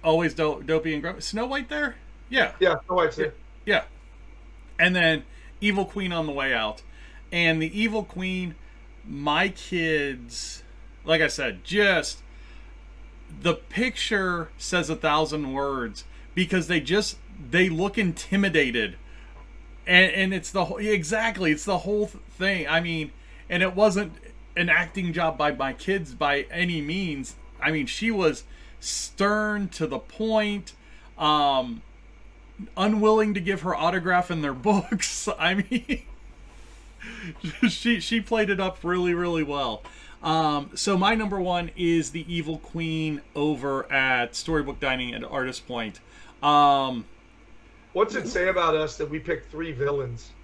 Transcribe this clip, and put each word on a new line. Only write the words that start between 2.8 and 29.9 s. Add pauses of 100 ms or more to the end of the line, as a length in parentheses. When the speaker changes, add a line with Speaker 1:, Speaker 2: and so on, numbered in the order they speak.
Speaker 2:
Snow
White's
there. (320)
Speaker 1:
Yeah.
Yeah. (960)
And
then (360)
Evil
Queen
on
the
way
out. (500)
And
the
Evil
Queen, (500)
my
kids, (420)
like
I
said,
just (1200)
the
picture
says
a
thousand
words (300)
because
they
just, (340)
they
look
intimidated. (880)
And,
and
it's
the
whole,
exactly,
it's
the
whole
th-,
thing.
I
mean, (400)
and
it
wasn't (420)
an
acting
job
by
my
kids
by (100)
any
means. (260)
I
mean,
she
was (360)
stern
to
the